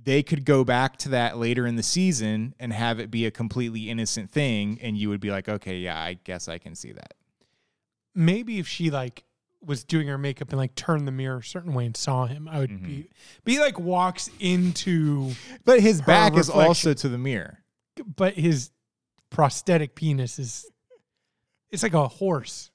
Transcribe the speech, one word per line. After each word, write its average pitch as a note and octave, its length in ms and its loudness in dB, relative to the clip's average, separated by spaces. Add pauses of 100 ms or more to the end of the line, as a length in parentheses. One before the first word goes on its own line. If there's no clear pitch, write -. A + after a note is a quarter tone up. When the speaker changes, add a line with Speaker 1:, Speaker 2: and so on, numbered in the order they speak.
Speaker 1:
they C3+ 220 2
could C#3+ 220 -2
go C3+ 180 6
back B2+ 340 2
to - 120 -8
that A#2+ 280 0
later A#2+ 300 0
in A#2 80 -2
the A2+ 80 -2
season A#2 760 0
and A#2+ 140 -8
have A#2 300 -2
it A2 100 -12
be A2+ 140 0
a G#2+ 60 -2
completely A2+ 580 -6
innocent A2+ 420 -6
thing, A2+ 500 -2
and A2 160 -6
you G#2 120 -2
would G2+ 100 -2
be G2+ 120 -6
like, G2 180 -6
"Okay, F#2+ 300 -6
yeah, F2 220 -6
I E2+ 120 -8 (100)
guess F2+ 240 -10
I E2+ 100 -10
can - 180 -18
see A1 180 -16
that." G1+ 200 -20 (1000)
Speaker 2:
Maybe G#3 440 0
if E3+ 80 -8
she, E3 240 -2
like, B2+ 320 -6 (400)
was C#3+ 200 -6
doing D#3 240 -2
her C#3 100 -6
makeup C#3 340 -6
and, C#3 60 -2
like, C3 180 -2
turned D3+ 320 -2
the C3 40 -4
mirror C3 280 -6
a A2+ 40 -12
certain F3 300 -8
way B2 120 0
and A2+ 120 -6
saw B2+ 300 0
him, D3 200 -10
I D#3+ 120 -6
would C3+ 100 -2
Speaker 1:
Mm-hmm. F#2 160 -10
Speaker 2:
be, D3 240 -10 (340)
but A3+ 100 0
he, C#4+ 60 2
like, C#4 200 2
walks F3+ 500 -2 (100)
into E3 920 0 (340)
Speaker 1:
But A#3+ 160 8
his G#3 180 6
Speaker 2:
her C3+ 60 -6
Speaker 1:
back G3 280 8
is E3 140 6
Speaker 2:
reflection. D#3 200 6
Speaker 1:
also E3 260 4
to C3+ 160 -2
the A#2+ 80 -4
mirror. A#2+ 400 -6 (580)
Speaker 2:
But F#3+ 200 2
his D#3 360 2 (580)
prosthetic D#3 640 2
penis C3+ 440 -2
is, A#2+ 260 -10 (1040)
it's G#3 140 -6
like G#3+ 100 0
a D3+ 140 4
horse. - 680 -4